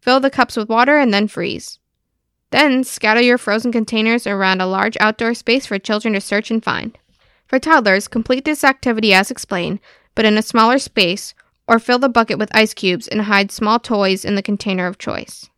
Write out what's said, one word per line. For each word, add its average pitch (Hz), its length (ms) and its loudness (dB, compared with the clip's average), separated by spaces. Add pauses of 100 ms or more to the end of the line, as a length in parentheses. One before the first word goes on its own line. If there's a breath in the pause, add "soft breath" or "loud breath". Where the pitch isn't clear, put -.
Fill 254 180 2
the 269 120 2
cups - 260 -2
with 220 140 -6
water 254 260 4
and 262 160 4
then 208 160 2
freeze. - 500 -8 (720)
Then, 262 320 2
scatter 226 380 0
your 247 160 4
frozen 226 340 -2
containers 226 560 -2
around 190 360 0
a 185 40 -2
large 196 320 -2
outdoor 226 360 0
space 233 320 -2
for 196 120 -4
children 214 360 -2
to 196 80 -2
search 208 280 -4
and 226 140 -2
find. - 320 -8 (500)
For 262 120 0
toddlers, 220 500 2
complete 254 380 -2
this 302 180 -2
activity 226 480 2
as 190 180 4
explained, 180 500 -6 (340 soft breath)
but 226 100 0
in 214 140 4
a 214 40 0
smaller 233 360 4
space, 196 560 -2 (340 soft breath)
or 226 100 4
fill 247 200 0
the 269 100 2
bucket 233 300 0
with 214 180 -2
ice 214 160 2
cubes 185 340 -4
and 214 140 -4
hide 202 320 0
small 220 260 0
toys 196 460 -2
in 202 100 -2
the 196 80 -2
container 190 440 -4
of 180 120 -8
choice. - 600 -10